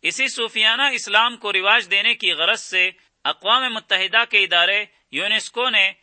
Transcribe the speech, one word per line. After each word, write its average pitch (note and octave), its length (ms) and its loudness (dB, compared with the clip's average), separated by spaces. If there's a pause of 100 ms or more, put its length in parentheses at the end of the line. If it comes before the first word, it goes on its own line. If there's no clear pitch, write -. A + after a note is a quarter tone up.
اسی B3+ 260 -2
صوفیانہ A3+ 540 -2
اسلام A#3 540 0
کو G3+ 160 -6
رواج F#3+ 380 2
دینے G#3 240 0
کی F#3 180 -4
غرض F3 280 0
سے F#3 300 0 (340)
اقوام A3+ 500 0
متحدہ G3+ 560 0
کے G#3 80 2
ادارے F#3 460 2 (280)
یونیسکو G#3+ 580 -4
نے G3 220 2 (100)